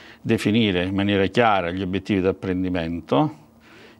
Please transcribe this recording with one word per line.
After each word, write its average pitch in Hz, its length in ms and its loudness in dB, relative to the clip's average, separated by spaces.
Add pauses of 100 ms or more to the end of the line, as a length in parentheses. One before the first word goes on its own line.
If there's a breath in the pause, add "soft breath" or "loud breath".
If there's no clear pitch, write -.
(200 loud breath)
definire 107 640 0
in 95 100 -6
maniera 98 320 2
chiara 98 440 2
gli 92 120 -6
obiettivi 95 380 -2
di 90 60 0
apprendimento 92 1120 -2 (600 loud breath)